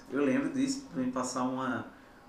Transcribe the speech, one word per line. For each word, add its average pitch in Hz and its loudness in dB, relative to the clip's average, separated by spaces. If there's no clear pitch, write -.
Eu 143 2
lembro 131 4
disso, - 0
pra 139 -2
mim 127 0
passar 127 0
uma, 127 0